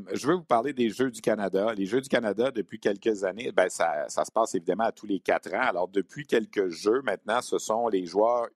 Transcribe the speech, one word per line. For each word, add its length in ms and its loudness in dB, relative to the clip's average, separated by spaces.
je 140 -4
veux 80 4
vous 100 -4
parler 300 2
des 160 2
Jeux 200 0
du 120 -14
Canada. 520 0
Les 120 -4
Jeux 160 0
du 80 -12
Canada, 400 2
depuis 280 -8
quelques 460 0
années, 260 -4
ben, 200 4
ça, 380 0
ça 180 -2
se 40 -16
passe 240 0
évidemment 300 0
à 80 0
tous 140 -16
les 140 -2
quatre 340 -2
ans. 80 -2
Alors, 260 0
depuis 380 -4
quelques 420 0
Jeux, 320 2
maintenant, 400 -2
ce 160 -4
sont 320 0
les 160 0
joueurs 520 2